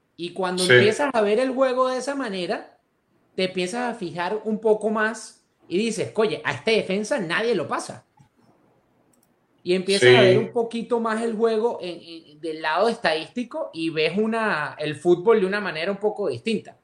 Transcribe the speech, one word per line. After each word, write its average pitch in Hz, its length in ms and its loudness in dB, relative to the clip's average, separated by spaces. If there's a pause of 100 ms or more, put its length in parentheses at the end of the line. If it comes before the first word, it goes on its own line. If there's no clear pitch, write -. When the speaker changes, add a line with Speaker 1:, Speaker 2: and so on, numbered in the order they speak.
(180)
Speaker 1:
Y - 160 -10
cuando 185 300 -2
Speaker 2:
Sí. 180 100 6
Speaker 1:
empiezas 214 400 6
a 226 80 2
ver 208 180 2
el 262 120 0
juego 254 380 0
de 254 80 -4
esa 277 180 -6
manera, 202 640 -6 (580)
te 185 100 0
empiezas 185 480 -4
a 220 40 -12
fijar 180 460 -4
un 214 160 -2
poco 214 300 2
más 220 560 -4 (220)
y 165 100 -2
dices, 190 380 -2
"Oye, 185 280 0
a 135 100 -2
este 220 180 -2
defensa 208 480 0
nadie 208 360 0
lo 156 120 -2
pasa". - 380 -8 (1600)
Y 175 120 0
empiezas 185 340 4
Speaker 2:
Sí. 123 60 10
Speaker 1:
a - 60 8
ver 190 180 8
un 220 120 -2
poquito 233 480 -2
más 226 240 -2
el 226 120 -4
juego 226 460 0
en, 170 200 -10
en, 160 400 -20
del 160 200 -8
lado 165 280 0
estadístico 220 840 -4
y 165 160 -4
ves 160 280 -2
una, 214 600 -2
el 151 200 -6
fútbol 180 420 4
de 185 60 2
una 202 160 -2
manera 170 300 -4
un 196 80 -4
poco 208 280 -2
distinta. 151 560 -6